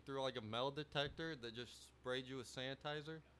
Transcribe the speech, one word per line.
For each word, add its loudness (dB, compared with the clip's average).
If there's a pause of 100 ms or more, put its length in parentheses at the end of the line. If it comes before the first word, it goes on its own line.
through, 0
like, 2
a 2
metal 4
detector 0
that -4
just -6
sprayed 0
you -2
with -4
sanitizer? -2 (200)